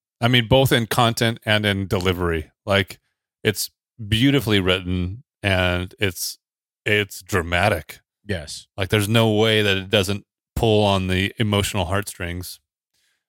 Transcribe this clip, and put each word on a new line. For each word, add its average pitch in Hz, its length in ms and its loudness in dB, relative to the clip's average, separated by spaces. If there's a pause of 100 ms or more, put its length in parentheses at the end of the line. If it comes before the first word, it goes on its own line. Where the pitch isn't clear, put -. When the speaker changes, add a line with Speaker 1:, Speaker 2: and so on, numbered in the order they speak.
(220)
Speaker 1:
I 120 80 2
mean, 123 180 2
both 131 240 4
in 117 160 2
content 117 580 0
and 107 200 0
in 98 220 0
delivery. 90 640 -2 (140)
Like, 98 340 -2 (440)
it's - 260 -2 (380)
beautifully 110 520 2
written, 92 640 -2 (200)
and 92 560 0
it's, - 400 -4 (460)
it's 104 360 -2
dramatic. 90 800 -2 (260)
Speaker 2:
Yes. 87 420 -10 (100)
Speaker 1:
Like, 95 120 -4
there's 104 200 2
no 113 220 4
way 107 300 2
that 98 160 2
it 95 120 -8
doesn't 101 360 0 (300)
pull 107 280 2
on 98 240 2
the 92 300 0
emotional 101 480 -2
heartstrings, 90 760 -8 (680)